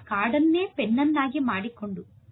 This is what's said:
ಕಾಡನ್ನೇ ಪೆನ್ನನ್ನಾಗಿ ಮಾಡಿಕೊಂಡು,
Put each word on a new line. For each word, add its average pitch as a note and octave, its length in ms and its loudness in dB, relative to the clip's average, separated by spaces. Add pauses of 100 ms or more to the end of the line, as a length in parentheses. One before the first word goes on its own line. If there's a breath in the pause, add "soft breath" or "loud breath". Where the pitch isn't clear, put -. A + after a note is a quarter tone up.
ಕಾಡನ್ನೇ D4+ 640 2
ಪೆನ್ನನ್ನಾಗಿ C#4 720 0
ಮಾಡಿಕೊಂಡು, G#3 640 -4 (300 soft breath)